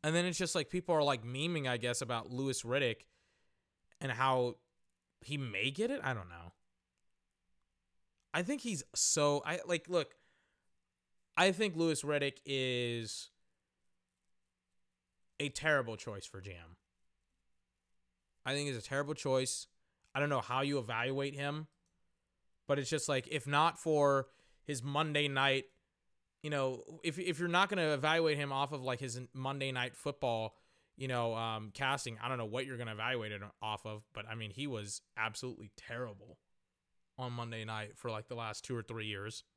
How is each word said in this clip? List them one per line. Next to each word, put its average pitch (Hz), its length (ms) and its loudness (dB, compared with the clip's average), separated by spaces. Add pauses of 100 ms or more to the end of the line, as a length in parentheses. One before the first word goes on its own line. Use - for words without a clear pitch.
And 156 100 2
then 175 100 4
it's 180 140 0
just, 180 160 0
like, 156 160 0
people 180 240 2
are, 151 80 6
like, 135 220 4
memeing, 143 440 -2
I 123 80 2
guess, 120 260 0
about 117 280 -2
Louis 131 320 -2
Riddick 123 440 0 (920)
and 131 120 -2
how 123 440 4 (680)
he 147 140 -4
may 117 340 0
get 208 200 -2
it. 277 140 -2
I 131 100 0
don't 92 140 -8
know. 85 240 -14 (1800)
I 175 100 2
think 262 180 0
he's 196 240 -4 (100)
so, 147 500 4
I, 165 220 -2
like, 175 220 0
look, 170 260 0 (1200)
I 185 140 8
think 190 240 0
Louis 160 280 2
Riddick 143 440 0
is 123 840 -2 (2000)
a 143 80 0
terrible 135 480 2
choice 101 300 -10
for 98 140 -12
G 95 120 -10
M. 85 240 -18 (1700)
I 135 80 -2
think 143 140 0
he's 127 100 -2
a 107 40 -8
terrible 143 320 -2
choice. 131 520 2 (480)
I 135 60 0
don't 147 80 4
know 135 120 2
how 127 200 0
you 143 180 2
evaluate 131 560 0
him, 143 320 -4 (1000)
but 143 100 4
it's 131 120 -2
just, 156 180 0
like, 131 220 0
if 143 160 -2
not 147 320 4
for 143 500 6 (360)
his 135 180 -4
Monday 147 440 2
night 135 380 4 (800)
you 151 80 -4
know, 135 320 0 (200)
if, 156 160 -4
if 170 200 -2
you're 175 100 0
not 185 200 4
gonna 170 240 2
evaluate 156 440 4
him 143 160 -2
off 139 200 0
of, 135 100 -6
like, 127 180 -2
his 127 200 -6 (120)
Monday 135 400 -4
Night 127 240 -2
Football, 117 600 -2 (400)
you 131 120 -6
know, 117 260 2
um, 113 400 -2
casting, 131 480 0
I 120 60 -2
don't 131 100 -2
know 117 60 -2
what 120 220 -4
you're 131 100 -8
gonna 117 160 -6
evaluate 110 400 -2
it 101 100 -8 (180)
off 107 240 -4
of, 107 280 -10
but, 107 160 -10
I 110 60 -8
mean, 110 160 -8
he 135 160 -8
was 107 360 -6 (140)
absolutely 110 600 -4
terrible 104 600 -10 (800)
on 127 140 -6
Monday 117 320 -6
night 107 320 -6
for, 120 140 -6
like, 110 180 -6
the 123 80 -6
last 113 280 -6
two 123 120 -4
or 113 60 -4
three 110 240 -6
years. 104 360 -6 (140)